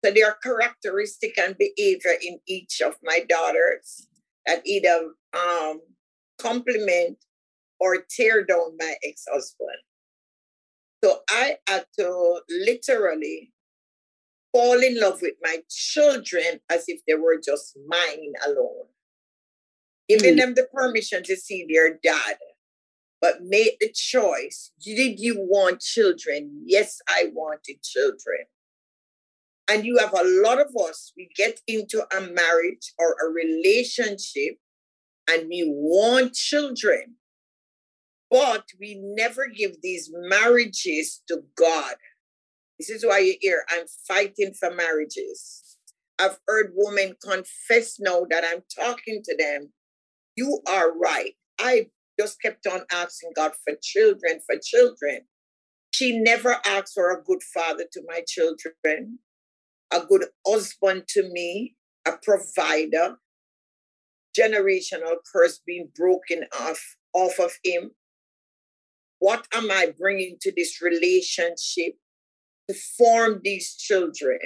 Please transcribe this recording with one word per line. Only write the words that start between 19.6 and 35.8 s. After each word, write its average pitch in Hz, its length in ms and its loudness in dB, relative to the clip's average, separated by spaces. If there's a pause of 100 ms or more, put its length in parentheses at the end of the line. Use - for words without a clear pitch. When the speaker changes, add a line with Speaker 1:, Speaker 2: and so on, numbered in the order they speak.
Speaker 1:
Giving 220 260 8
Speaker 2:
Mm. 302 40 6
Speaker 1:
them 254 160 2
the 254 120 2
permission 220 580 -4
to 185 120 -4
see 185 300 -12
their 160 320 4
dad, 139 380 0 (840)
but 175 200 2
make 202 380 2
the 220 100 -2
choice. - 880 -2
Did 214 400 -2
you 226 220 -2
want 190 400 2
children? 151 840 -2
Yes, 190 420 2
I 180 240 0
wanted 151 500 -10
children. 127 640 -4 (1200)
And 214 200 0
you 240 120 2
have 214 140 2
a 185 120 2
lot 208 360 4
of 269 160 0
us, 165 400 -4
we 180 180 -20
get 226 320 -2
into 220 480 -4
a 190 60 0
marriage 175 760 0
or 165 260 2
a 160 80 -2
relationship 185 1300 0 (680)
and 165 220 0
we 175 180 -4
want 202 680 2